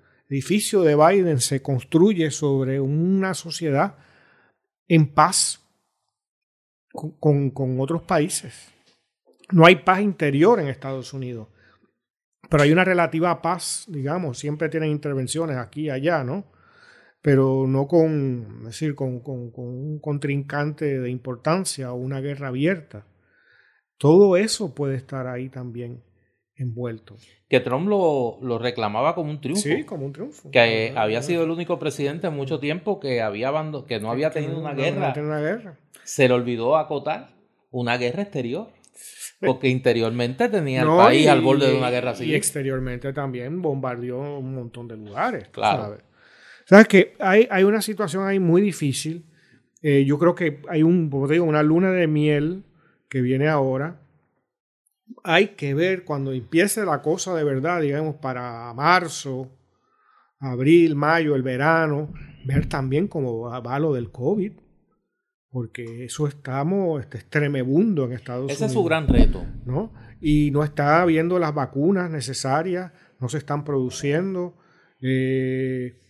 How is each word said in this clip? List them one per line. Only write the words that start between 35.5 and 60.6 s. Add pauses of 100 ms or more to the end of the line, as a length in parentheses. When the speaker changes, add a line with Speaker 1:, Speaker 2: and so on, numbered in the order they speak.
Speaker 2:
Se
le
olvidó
acotar (360)
una
guerra
exterior. (240)
Speaker 1:
Sí.
Speaker 2:
Porque
interiormente
tenía
el
Speaker 1:
No,
Speaker 2:
país
Speaker 1:
y,
Speaker 2:
al
borde
de
una
Speaker 1:
y,
Speaker 2:
guerra
Speaker 1:
y
Speaker 2:
civil.
Speaker 1:
exteriormente
también
bombardeó
un
montón
de
lugares,
Speaker 2:
Claro.
Speaker 1:
¿sabes? (640)
Sabes
que
hay,
hay
una
situación
ahí
muy
difícil. (560)
Eh,
yo
creo
que
hay
un,
como
te
digo,
una
luna
de
miel (440)
que
viene
ahora. (1200)
Hay
que
ver
cuando
empiece
la
cosa
de
verdad,
digamos,
para
marzo, (880)
abril,